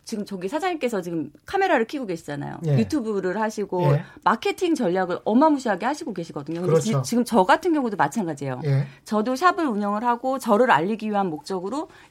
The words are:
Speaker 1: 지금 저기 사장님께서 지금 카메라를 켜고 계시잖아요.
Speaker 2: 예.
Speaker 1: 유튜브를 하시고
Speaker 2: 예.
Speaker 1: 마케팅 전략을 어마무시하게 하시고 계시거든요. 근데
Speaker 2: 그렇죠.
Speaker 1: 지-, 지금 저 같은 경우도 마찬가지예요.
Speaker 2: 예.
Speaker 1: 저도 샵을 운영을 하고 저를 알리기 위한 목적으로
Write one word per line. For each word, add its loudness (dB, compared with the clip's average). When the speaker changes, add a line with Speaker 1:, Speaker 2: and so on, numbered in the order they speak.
Speaker 1:
지금 -6
저기 -8
사장님께서 -2
지금 -6
카메라를 0
켜고 -8
계시잖아요. -8
Speaker 2:
예. 4
Speaker 1:
유튜브를 -2
하시고 -2
Speaker 2:
예. -2
Speaker 1:
마케팅 2
전략을 0
어마무시하게 2
하시고 -4
계시거든요. -8
근데 2
Speaker 2:
그렇죠. 2
Speaker 1:
지-, -6
지금 2
저 4
같은 4
경우도 0
마찬가지예요. -2
Speaker 2:
예. 2
Speaker 1:
저도 -2
샵을 4
운영을 -2
하고 0
저를 4
알리기 2
위한 0
목적으로 -6